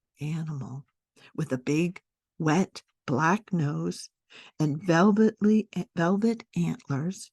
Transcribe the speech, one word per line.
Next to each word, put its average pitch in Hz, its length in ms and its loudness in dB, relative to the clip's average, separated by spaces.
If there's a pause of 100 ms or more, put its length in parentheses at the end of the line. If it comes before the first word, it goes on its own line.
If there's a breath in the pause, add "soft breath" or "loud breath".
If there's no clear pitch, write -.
(200)
animal 147 680 -8 (480 soft breath)
with 151 180 -6
a 127 60 -4
big, 160 440 -2 (360)
wet, 165 440 0 (240)
black 160 460 0
nose 160 580 -4 (480 loud breath)
and 151 240 -2
velvetly, 208 840 4 (280)
velvet 202 480 0 (120)
antlers 165 760 -4